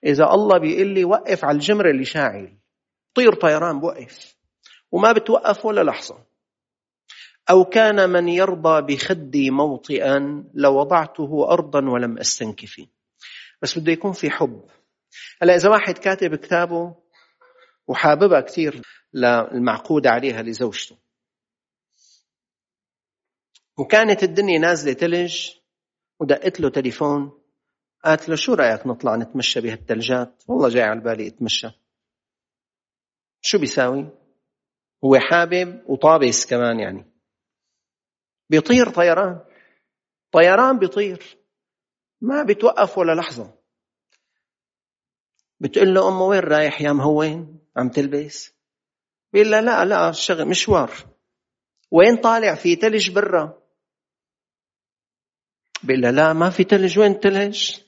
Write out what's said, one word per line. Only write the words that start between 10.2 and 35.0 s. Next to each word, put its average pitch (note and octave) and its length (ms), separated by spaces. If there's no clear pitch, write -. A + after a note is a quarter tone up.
لوضعته C#3+ 1000
أرضاً D3 380
ولم A#2+ 280
أستنكف. - 680
بس - 180
بده D#3+ 120
يكون E3 200
في F3 180
حب. B2 400
هلا F3+ 140
إذا F3 140
واحد G3+ 280
كاتب F#3+ 380
كتابه F3 600
وحاببها D#3 540
كتير C#3+ 400
للمعقودة A#2+ 960
عليها A#2+ 320
لزوجته، A2+ 560
وكانت G#3 460
الدنيا F#3 360
نازلة D#3 340
تلج، F3 560
ودقت D#3 400
له D3+ 100
تليفون، C#3+ 720
قالت D#3 260
له: D#3+ 60
"شو B3 180
رأيك A#2 340
نطلع A#2 280
نتمشى A#2+ 460
بهالثلجات؟ A#2+ 840
والله A3+ 220
جاي A#2+ 140
على A2 160
بالي A2 280
أتمشى." - 400
شو - 160
بيساوي؟ C#3 520